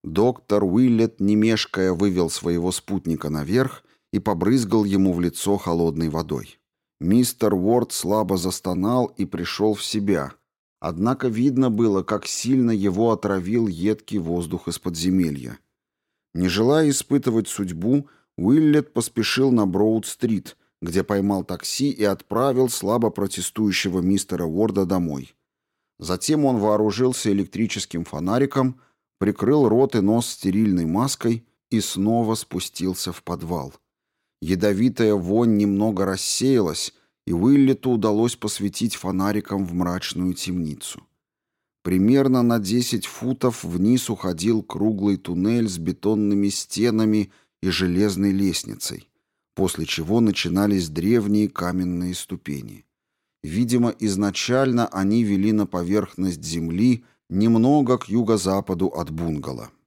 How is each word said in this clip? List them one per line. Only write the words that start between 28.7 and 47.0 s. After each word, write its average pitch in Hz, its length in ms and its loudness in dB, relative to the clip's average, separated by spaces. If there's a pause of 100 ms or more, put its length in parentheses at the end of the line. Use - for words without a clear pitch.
прикрыл 117 500 2
рот 127 260 4
и 113 60 2
нос 113 260 2
стерильной 95 580 0
маской 113 600 -2 (240)
и 110 100 2
снова 110 540 0
спустился - 800 -6
в - 100 -14
подвал. 80 520 -6 (680)
Ядовитая 104 720 2
вонь 104 440 2
немного 101 480 0
рассеялась, 95 880 -2 (320)
и 87 60 -4
Уиллету 131 580 2
удалось 110 460 0
посветить 101 600 -4
фонариком 98 720 -2
в 85 80 -8
мрачную 90 580 -4
темницу. 85 720 -8 (800)
Примерно 123 600 4
на 117 160 2
десять 110 480 -2
футов 120 580 -4
вниз 95 440 0
уходил 98 540 -2
круглый 101 560 0
туннель 104 500 0
с 87 100 -8
бетонными 101 720 0
стенами 107 840 0 (320)